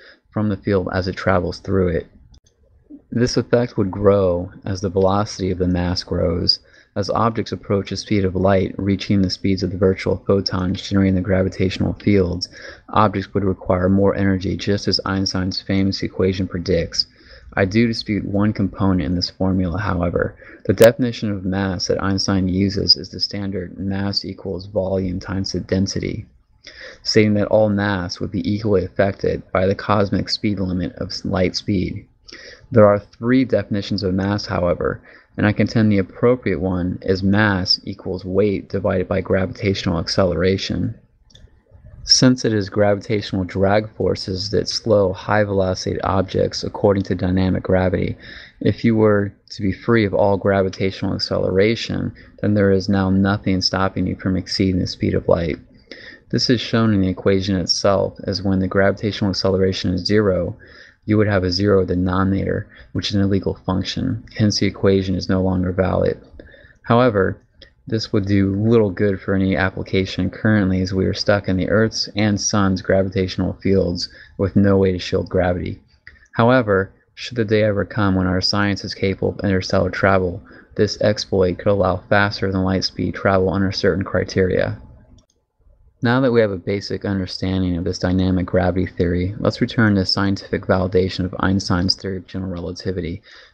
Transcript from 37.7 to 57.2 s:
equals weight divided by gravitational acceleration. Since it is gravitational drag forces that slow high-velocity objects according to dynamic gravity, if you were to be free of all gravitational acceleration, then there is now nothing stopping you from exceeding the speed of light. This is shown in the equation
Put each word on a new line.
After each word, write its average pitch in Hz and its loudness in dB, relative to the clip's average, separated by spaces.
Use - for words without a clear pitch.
equals 95 -10
weight 95 0
divided 95 -2
by 95 -2
gravitational 95 -2
acceleration. 95 0
Since 127 4
it 117 2
is 98 0
gravitational 101 0
drag 98 2
forces 95 -2
that 98 0
slow 101 2
high-velocity 98 0
objects 95 0
according 98 0
to 98 -2
dynamic 92 0
gravity, 92 0
if - 0
you 117 4
were 104 2
to - -12
be 95 0
free 113 2
of 98 0
all 101 2
gravitational 95 0
acceleration, 98 0
then 104 0
there 98 4
is 98 2
now 98 2
nothing 98 2
stopping 95 -2
you 92 -2
from 95 -2
exceeding 95 0
the 90 -2
speed 98 -2
of 98 -2
light. 85 2
This - 0
is 120 4
shown 113 2
in 98 4
the 92 2
equation 95 0